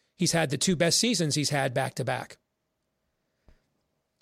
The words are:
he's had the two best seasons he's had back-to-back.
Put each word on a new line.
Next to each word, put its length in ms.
he's 160
had 160
the 80
two 180
best 240
seasons 360
he's 140
had 240
back-to-back. 640